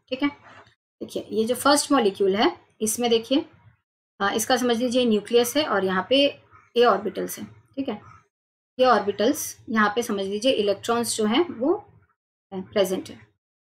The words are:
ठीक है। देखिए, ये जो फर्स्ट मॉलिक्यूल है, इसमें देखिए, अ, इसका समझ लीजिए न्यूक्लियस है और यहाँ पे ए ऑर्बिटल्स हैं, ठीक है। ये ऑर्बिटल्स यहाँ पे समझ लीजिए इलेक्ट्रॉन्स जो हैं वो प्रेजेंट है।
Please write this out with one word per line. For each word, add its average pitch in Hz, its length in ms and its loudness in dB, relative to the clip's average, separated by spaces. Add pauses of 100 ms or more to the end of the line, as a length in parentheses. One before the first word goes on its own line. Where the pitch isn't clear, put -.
ठीक 262 140 -6
है। 285 60 0 (720)
देखिए, - 300 -10
ये 214 140 0
जो 240 100 -2
फर्स्ट 285 380 2
मॉलिक्यूल 196 440 2
है, 277 200 0 (240)
इसमें 233 300 -2
देखिए, 233 340 2 (760)
अ, 196 100 0
इसका 240 260 0
समझ 240 200 0
लीजिए 247 280 0
न्यूक्लियस 233 520 2
है 302 80 2
और 196 200 0
यहाँ 190 240 -2
पे 277 320 2 (360)
ए 240 80 6
ऑर्बिटल्स 190 540 0
हैं, 214 80 -14 (300)
ठीक 269 120 -6
है। 214 120 -8 (800)
ये 254 80 4
ऑर्बिटल्स 208 680 0 (140)
यहाँ 214 260 2
पे 240 60 -2
समझ 196 240 -4
लीजिए 214 260 0
इलेक्ट्रॉन्स 220 640 -2
जो 214 80 0
हैं 269 240 2
वो 269 260 -2 (800)
प्रेजेंट 190 560 -2
है। - 100 -20 (600)